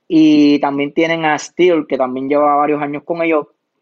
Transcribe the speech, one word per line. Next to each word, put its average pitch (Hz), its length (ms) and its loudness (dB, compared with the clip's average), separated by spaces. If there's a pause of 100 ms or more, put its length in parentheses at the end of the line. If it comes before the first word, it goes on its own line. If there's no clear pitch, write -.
y 147 520 4
también 143 340 -4
tienen 165 320 -2
a 151 140 0
Steele, 170 500 0
que 135 80 -4
también 131 320 -4
lleva 147 260 0
varios 147 260 -2
años 147 220 -8
con 170 180 -6
ellos. 156 260 -2 (340)